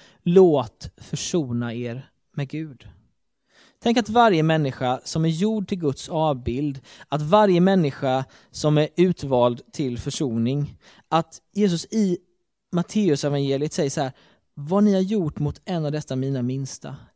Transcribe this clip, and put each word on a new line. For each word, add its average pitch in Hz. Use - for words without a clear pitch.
"Låt 170
försona 120
er 120
med 143
Gud." 151
Tänk 233
att 240
varje 220
människa 139
som 160
är 165
gjord 196
till 196
Guds 147
avbild, 139
att 151
varje 185
människa 143
som 151
är 151
utvald 131
till 127
försoning, 135
att -
Jesus 190
i 196
Matteusevangeliet 143
säger 147
så 160
här: 131
"Vad 170
ni 202
har 190
gjort 190
mot 147
en 165
av 143
dessa 147
mina 131
minsta, 135